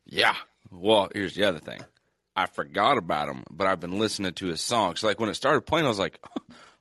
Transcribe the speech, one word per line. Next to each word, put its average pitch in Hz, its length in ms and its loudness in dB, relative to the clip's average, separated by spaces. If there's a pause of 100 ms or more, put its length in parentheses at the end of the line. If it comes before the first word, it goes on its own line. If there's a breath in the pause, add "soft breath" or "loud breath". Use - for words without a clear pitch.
Yeah. 98 320 2 (340)
Well, 98 440 4
here's 90 200 -4
the 98 100 0
other 85 140 2
thing. 60 220 -14 (560)
I 92 100 2
forgot 95 500 0
about 80 320 -2
him, 65 220 -8
but 95 160 0
I've 95 140 2
been 87 180 -6
listening 101 360 -2
to 95 120 -6
his 80 160 -4
songs. 98 400 0
Like, 104 180 0
when 110 80 0
it 87 60 -2
started 135 280 2
playing, 160 220 0
I 135 40 2
was 107 100 0
like, 87 200 -2 (640 loud breath)